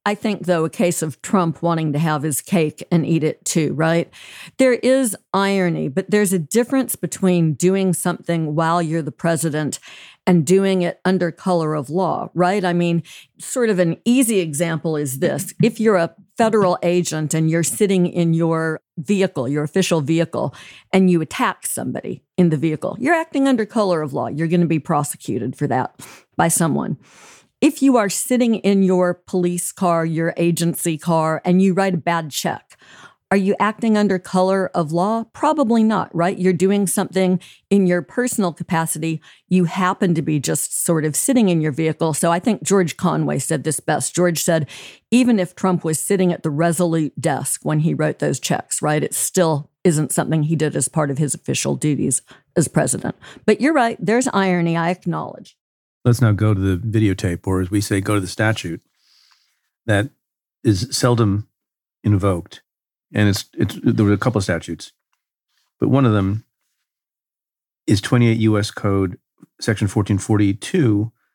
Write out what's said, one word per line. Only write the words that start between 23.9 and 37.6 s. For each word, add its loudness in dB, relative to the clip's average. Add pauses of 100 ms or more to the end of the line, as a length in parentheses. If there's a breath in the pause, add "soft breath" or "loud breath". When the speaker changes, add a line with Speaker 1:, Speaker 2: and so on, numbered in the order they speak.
Speaker 1:
of -6
law. -4
You're -2
gonna 2
be 0
prosecuted -4
for -2
that -4 (380 loud breath)
by 2
someone. 0 (640 loud breath)
If 2
you 4
are 2
sitting 0
in 2
your 2
police -4
car, 0
your -2
agency 0
car, 0
and 4
you 4
write 0
a -2
bad -4
check, -8 (540 loud breath)
are 4
you 2
acting 0
under 2
color 0
of -2
law? 0
Probably 2
not, 0
right? 0
You're 2
doing 2
something 0 (300 loud breath)